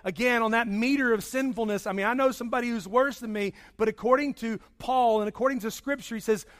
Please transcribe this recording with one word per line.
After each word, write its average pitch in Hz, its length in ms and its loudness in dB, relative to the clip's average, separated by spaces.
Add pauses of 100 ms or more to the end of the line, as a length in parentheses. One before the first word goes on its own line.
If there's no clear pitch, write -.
again, 233 380 2
on 220 80 2
that 226 180 2
meter 240 460 2
of 202 100 0
sinfulness, 226 640 -2
I 208 60 -2
mean, 196 120 0
I 220 80 2
know 269 180 2
somebody 240 380 -2
who's 226 180 -4
worse 247 340 2
than 226 120 -8
me," 208 220 -4 (240)
but 220 100 2
according 254 460 2
to 226 260 -4 (180)
Paul 240 420 2
and 208 100 -2
according 254 300 -2
to 214 100 -4
Scripture, 269 440 -6
he 220 60 -6
says, 214 240 0 (160)